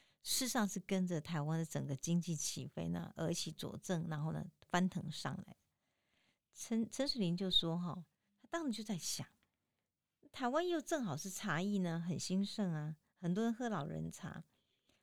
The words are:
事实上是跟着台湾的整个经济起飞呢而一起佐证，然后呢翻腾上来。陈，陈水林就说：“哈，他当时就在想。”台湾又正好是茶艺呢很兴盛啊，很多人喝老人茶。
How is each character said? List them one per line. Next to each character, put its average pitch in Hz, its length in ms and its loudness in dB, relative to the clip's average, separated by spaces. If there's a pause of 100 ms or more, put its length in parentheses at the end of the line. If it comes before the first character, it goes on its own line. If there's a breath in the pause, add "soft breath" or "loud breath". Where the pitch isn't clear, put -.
(240 soft breath)
事 - 220 2
实 - 20 0
上 233 180 4
是 190 140 -2
跟 185 260 2
着 175 140 2
台 165 200 -2
湾 151 160 2
的 165 80 2
整 143 220 -2
个 143 80 -2
经 170 260 4
济 170 140 -2
起 147 320 -2
飞 165 220 -4
呢 175 260 -2
而 165 160 0
一 170 40 2
起 165 180 -4
佐 - 260 -8
证， 165 300 -2
然 151 160 -2
后 156 80 0
呢 151 120 -2 (240)
翻 180 200 4
腾 160 200 -2
上 143 380 -4
来。 - 100 -20 (960)
陈， - 380 0
陈 262 160 0
水 269 140 0
林 175 160 4
就 190 120 0
说： 170 300 4
“哈， 175 260 -4 (380)
他 - 80 -20
当 339 160 0
时 254 60 2
就 220 100 -4
在 208 160 -2
想。” - 260 -4 (1080)
台 254 160 -2
湾 311 180 4
又 349 140 2
正 294 240 0
好 156 120 0
是 185 140 -6
茶 175 320 0
艺 202 160 2
呢 170 220 2
很 170 180 0
兴 190 260 2
盛 196 300 0
啊， 151 220 -2 (240)
很 175 120 2
多 214 120 2
人 233 100 2
喝 240 140 -2
老 208 180 0
人 160 240 -4
茶。 - 340 -10 (580)